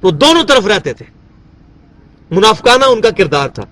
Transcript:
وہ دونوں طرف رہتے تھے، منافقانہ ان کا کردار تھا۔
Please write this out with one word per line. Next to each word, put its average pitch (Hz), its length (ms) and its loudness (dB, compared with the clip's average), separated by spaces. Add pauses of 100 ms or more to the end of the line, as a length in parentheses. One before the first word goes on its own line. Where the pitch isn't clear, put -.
وہ 185 100 0
دونوں 311 320 2
طرف 254 240 0
رہتے 170 260 -4
تھے، - 120 -18 (1300)
منافقانہ 220 540 2
ان 240 160 2
کا 226 80 2
کردار 147 400 -2
تھا۔ 107 220 -14